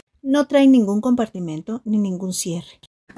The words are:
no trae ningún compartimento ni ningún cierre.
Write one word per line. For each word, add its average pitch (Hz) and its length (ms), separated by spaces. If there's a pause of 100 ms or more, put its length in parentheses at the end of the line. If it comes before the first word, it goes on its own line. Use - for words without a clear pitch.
(200)
no 277 260
trae 277 220
ningún 214 320
compartimento 220 840
ni 214 140
ningún 185 360
cierre. - 460 (380)